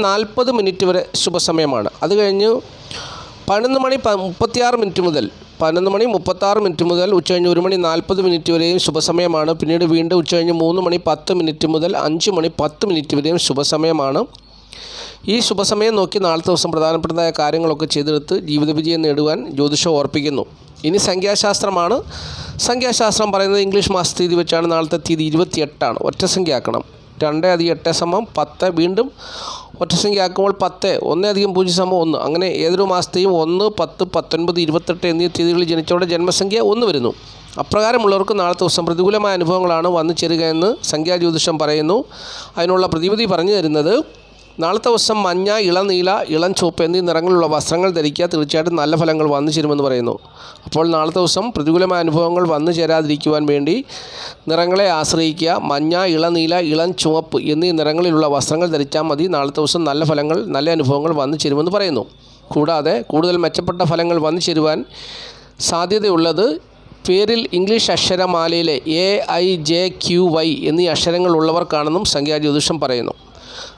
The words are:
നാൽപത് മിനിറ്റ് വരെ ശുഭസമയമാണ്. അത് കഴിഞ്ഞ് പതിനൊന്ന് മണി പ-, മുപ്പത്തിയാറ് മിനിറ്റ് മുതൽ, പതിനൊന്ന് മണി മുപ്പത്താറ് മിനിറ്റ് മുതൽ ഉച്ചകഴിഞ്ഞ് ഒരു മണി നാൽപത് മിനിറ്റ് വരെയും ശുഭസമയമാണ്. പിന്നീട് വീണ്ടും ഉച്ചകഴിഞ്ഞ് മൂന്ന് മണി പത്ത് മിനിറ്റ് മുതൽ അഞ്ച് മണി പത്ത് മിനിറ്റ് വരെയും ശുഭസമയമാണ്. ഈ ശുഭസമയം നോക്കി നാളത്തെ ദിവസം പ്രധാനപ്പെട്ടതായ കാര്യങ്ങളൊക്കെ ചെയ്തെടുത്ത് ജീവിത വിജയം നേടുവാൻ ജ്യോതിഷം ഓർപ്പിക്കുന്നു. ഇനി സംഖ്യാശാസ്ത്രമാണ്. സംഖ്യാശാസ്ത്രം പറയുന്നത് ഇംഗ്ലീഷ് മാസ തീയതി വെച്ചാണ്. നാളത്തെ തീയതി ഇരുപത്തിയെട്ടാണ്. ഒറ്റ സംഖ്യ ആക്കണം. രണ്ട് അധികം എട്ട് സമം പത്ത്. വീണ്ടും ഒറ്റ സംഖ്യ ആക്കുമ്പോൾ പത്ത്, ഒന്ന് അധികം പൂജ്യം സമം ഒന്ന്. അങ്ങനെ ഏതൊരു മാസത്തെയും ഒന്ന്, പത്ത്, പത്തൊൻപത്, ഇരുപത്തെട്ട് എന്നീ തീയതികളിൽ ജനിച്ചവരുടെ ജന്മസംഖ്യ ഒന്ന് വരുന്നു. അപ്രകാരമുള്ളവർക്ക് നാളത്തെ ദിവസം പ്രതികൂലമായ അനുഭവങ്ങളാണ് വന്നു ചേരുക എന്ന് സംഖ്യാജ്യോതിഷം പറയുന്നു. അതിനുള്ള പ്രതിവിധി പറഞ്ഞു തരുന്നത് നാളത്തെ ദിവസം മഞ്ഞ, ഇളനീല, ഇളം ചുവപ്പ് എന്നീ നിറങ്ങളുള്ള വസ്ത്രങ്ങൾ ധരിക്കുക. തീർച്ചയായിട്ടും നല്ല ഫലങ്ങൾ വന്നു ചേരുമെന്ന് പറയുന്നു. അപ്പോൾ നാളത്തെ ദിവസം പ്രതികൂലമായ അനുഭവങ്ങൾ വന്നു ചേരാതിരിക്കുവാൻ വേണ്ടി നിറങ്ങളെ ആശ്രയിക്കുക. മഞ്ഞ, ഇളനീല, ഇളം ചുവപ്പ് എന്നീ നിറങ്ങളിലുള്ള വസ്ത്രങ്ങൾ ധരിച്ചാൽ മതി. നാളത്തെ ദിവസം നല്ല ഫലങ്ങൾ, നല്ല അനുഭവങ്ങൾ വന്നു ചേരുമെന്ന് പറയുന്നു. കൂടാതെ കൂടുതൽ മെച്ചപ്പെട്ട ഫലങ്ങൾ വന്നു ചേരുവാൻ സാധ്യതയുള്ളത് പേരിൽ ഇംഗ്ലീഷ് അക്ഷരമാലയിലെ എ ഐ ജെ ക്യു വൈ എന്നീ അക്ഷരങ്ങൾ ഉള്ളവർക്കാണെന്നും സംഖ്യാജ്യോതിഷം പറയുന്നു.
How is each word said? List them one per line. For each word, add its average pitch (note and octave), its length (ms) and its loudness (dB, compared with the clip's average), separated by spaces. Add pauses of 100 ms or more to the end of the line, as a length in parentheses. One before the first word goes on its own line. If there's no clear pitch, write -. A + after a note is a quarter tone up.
നാൽപത് A3 540 0
മിനിറ്റ് F#3+ 300 0
വരെ F3+ 140 2 (200)
ശുഭസമയമാണ്. D#3+ 680 0 (160)
അത് G3 140 0
കഴിഞ്ഞ് G3+ 300 2 (1000)
പതിനൊന്ന് B3 340 0
മണി C4 220 2
പ-, G3+ 240 2
മുപ്പത്തിയാറ് A#3+ 540 0
മിനിറ്റ് F#3 260 0
മുതൽ, D3 160 0 (360)
പതിനൊന്ന് E3+ 340 2
മണി G#3+ 100 2 (100)
മുപ്പത്താറ് F#3+ 500 0
മിനിറ്റ് E3+ 240 -2
മുതൽ F3 200 0 (100)
ഉച്ചകഴിഞ്ഞ് F3 340 2
ഒരു E3 120 2
മണി F#3+ 200 0
നാൽപത് E3 400 0
മിനിറ്റ് E3+ 300 0
വരെയും E3 320 2
ശുഭസമയമാണ്. D#3+ 640 0 (100)
പിന്നീട് E3 320 2
വീണ്ടും E3 300 2
ഉച്ചകഴിഞ്ഞ് E3+ 400 0
മൂന്ന് E3+ 240 2
മണി F3 200 0
പത്ത് D#3 340 0
മിനിറ്റ് D#3+ 340 -2
മുതൽ E3 180 0 (140)
അഞ്ച് D#3+ 320 0
മണി D#3+ 100 0 (140)
പത്ത് D3+ 280 -4
മിനിറ്റ് D3+ 280 -2
വരെയും D#3+ 280 0
ശുഭസമയമാണ്. D3+ 760 0 (1120)
ഈ - 20 2 (100)
ശുഭസമയം G#3 520 0
നോക്കി F#3+ 280 0
നാളത്തെ E3 240 0
ദിവസം E3+ 240 0
പ്രധാനപ്പെട്ടതായ D#3+ 640 0
കാര്യങ്ങളൊക്കെ D#3 560 0
ചെയ്തെടുത്ത് D3+ 400 0 (140)
ജീവിത D3 300 0
വിജയം D#3+ 280 0
നേടുവാൻ D3+ 320 0 (180)
ജ്യോതിഷം D3 420 0
ഓർപ്പിക്കുന്നു. C#3 460 -2 (440)
ഇനി F#3+ 100 2 (100)
സംഖ്യാശാസ്ത്രമാണ്. G3 880 0 (720)
സംഖ്യാശാസ്ത്രം A3+ 720 0
പറയുന്നത് G3 300 2
ഇംഗ്ലീഷ് G3 300 0
മാസ F3 220 -2
തീയതി F3 220 2
വെച്ചാണ്. E3 340 0
നാളത്തെ D#3+ 320 0
തീയതി D#3+ 240 0
ഇരുപത്തിയെട്ടാണ്. D3 680 0 (100)
ഒറ്റ C#3 140 -4 (120)
സംഖ്യ E3 240 0
ആക്കണം. A2+ 260 -2 (380)
രണ്ട് D#3 320 0
അധികം E3+ 200 2
എട്ട് E3 240 -2
സമം F3 240 0 (140)
പത്ത്. D3+ 300 -2 (140)
വീണ്ടും F#3+ 260 2 (760)
ഒറ്റ F3 200 0
സംഖ്യ G3+ 220 2
ആക്കുമ്പോൾ F#3+ 360 2
പത്ത്, F#3 300 -2 (220)
ഒന്ന് F#3 200 0
അധികം G3 240 0
പൂജ്യം F3+ 220 2
സമം F#3 260 0
ഒന്ന്. D#3 220 0
അങ്ങനെ F3 220 0 (160)
ഏതൊരു F#3 280 2
മാസത്തെയും F3+ 400 0 (100)
ഒന്ന്, F3+ 240 0 (140)
പത്ത്, E3 240 -4 (120)
പത്തൊൻപത്, E3+ 480 -2
ഇരുപത്തെട്ട് E3+ 480 -2
എന്നീ E3+ 160 0 (100)
തീയതികളിൽ E3+ 340 2
ജനിച്ചവരുടെ F3 400 0
ജന്മസംഖ്യ F#3 480 0 (120)
ഒന്ന് A#3 180 0
വരുന്നു. B2 220 0 (520)
അപ്രകാരമുള്ളവർക്ക് G#3 800 2
നാളത്തെ F3+ 240 0
ദിവസം E3 240 0
പ്രതികൂലമായ G3+ 500 2
അനുഭവങ്ങളാണ് F3 580 2
വന്നു D#3+ 220 0
ചേരുക E3 240 0 (100)
എന്ന് F3 160 2 (220)
സംഖ്യാജ്യോതിഷം E3 720 0
പറയുന്നു. D#3 340 2 (600)
അതിനുള്ള F#3 360 2
പ്രതിവിധി G3+ 400 0
പറഞ്ഞു F#3 240 2
തരുന്നത് D#3 360 2 (680)
നാളത്തെ F#3+ 280 0
ദിവസം A3 340 0
മഞ്ഞ, F#3 240 0 (200)
ഇളനീല, F3+ 420 0 (240)
ഇളം F3 240 0
ചുവപ്പ് E3+ 260 0
എന്നീ F3 240 0
നിറങ്ങളുള്ള E3+ 460 2
വസ്ത്രങ്ങൾ E3+ 420 0
ധരിക്കുക. D3+ 360 0
തീർച്ചയായിട്ടും D#3+ 460 0
നല്ല D3+ 220 2
ഫലങ്ങൾ D#3 320 2
വന്നു C#3+ 240 0
ചേരുമെന്ന് D3 300 2
പറയുന്നു. A#2+ 280 0 (520)
അപ്പോൾ D#3 180 0 (100)
നാളത്തെ D#3+ 280 0
ദിവസം F#3 220 0 (120)
പ്രതികൂലമായ F3 480 2
അനുഭവങ്ങൾ E3+ 480 2
വന്നു D#3 260 0
ചേരാതിരിക്കുവാൻ D3+ 720 0
വേണ്ടി C#3+ 240 2 (760)
നിറങ്ങളെ F3+ 360 2 (120)
ആശ്രയിക്കുക. E3 600 0 (140)
മഞ്ഞ, D#3 240 0 (180)
ഇളനീല, E3 400 0 (180)
ഇളം E3+ 300 0
ചുവപ്പ് D#3+ 380 0 (140)
എന്നീ F3 160 0 (100)
നിറങ്ങളിലുള്ള D#3 560 2
വസ്ത്രങ്ങൾ D#3 400 0
ധരിച്ചാൽ C#3+ 340 -2
മതി. D3+ 160 0 (100)
നാളത്തെ C#3+ 260 -2
ദിവസം E3 280 0
നല്ല D3 220 0
ഫലങ്ങൾ, D3+ 280 0 (160)
നല്ല D3+ 220 0
അനുഭവങ്ങൾ C#3+ 420 2
വന്നു C#3+ 220 -2
ചേരുമെന്ന് D3+ 340 0
പറയുന്നു. E3+ 300 0 (480)
കൂടാതെ D#3 420 2 (160)
കൂടുതൽ F3 320 2
മെച്ചപ്പെട്ട F3+ 380 -2 (100)
ഫലങ്ങൾ E3+ 240 0 (120)
വന്നു E3+ 200 -2
ചേരുവാൻ D#3 320 0 (880)
സാധ്യതയുള്ളത് F3+ 800 2 (640)
പേരിൽ G#3 320 2 (200)
ഇംഗ്ലീഷ് G#3 360 2
അക്ഷരമാലയിലെ E3+ 840 2 (260)
എ G3 40 2 (360)
ഐ - 20 4 (240)
ജെ E3+ 140 2 (200)
ക്യു F3 200 2 (100)
വൈ D#3+ 140 2 (220)
എന്നീ F3 160 2 (100)
അക്ഷരങ്ങൾ F3 440 2
ഉള്ളവർക്കാണെന്നും D#3+ 640 0 (120)
സംഖ്യാജ്യോതിഷം D3+ 680 0
പറയുന്നു. B2 320 -2 (600)